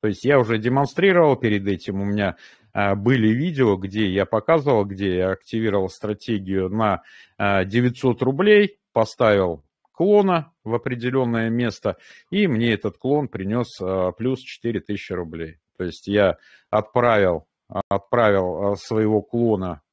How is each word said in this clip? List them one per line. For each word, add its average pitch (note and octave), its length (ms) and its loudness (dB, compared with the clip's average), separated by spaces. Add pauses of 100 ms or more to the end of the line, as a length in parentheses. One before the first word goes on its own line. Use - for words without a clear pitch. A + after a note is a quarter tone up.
То A2 80 0
есть G2 160 -6
я C#3 120 4
уже A#2 200 2
демонстрировал C#3+ 800 2
перед G#2 280 0
этим, G2 360 -4
у G2+ 40 -2
меня, G2+ 300 -2 (380)
а, G2+ 200 0
были A2 360 2
видео, B2+ 480 2
где G2 340 -4
я F#2+ 140 0
показывал, C3 580 0
где G2 320 -2
я F#2 160 0
активировал G2+ 580 -2
стратегию F#2+ 800 -4
на, G#2 340 0 (340)
а, G2+ 260 0
девятьсот A#2+ 580 0
рублей, G3 580 2 (120)
поставил G2+ 720 2 (280)
клона F#3+ 600 2 (120)
в A2 120 -4
определенное A#2+ 760 -2
место, A2+ 480 -2 (340)
и G3 160 2
мне A#2 260 2
этот G2+ 240 -4
клон C#3 320 -2
принес, G#2 520 -6
а, F#2 300 -2
плюс B2+ 300 -4
четыре - 400 -6
тысячи - 320 -10
рублей. E2 440 -10 (200)
То F#2 80 -6
есть - 220 -10
я G2+ 300 2 (320)
отправил, G#2+ 760 0 (220)
а, G2+ 200 -6
отправил, G2 840 0
а, - 20 -2
своего G#2+ 460 0
клона G2+ 600 -2 (100)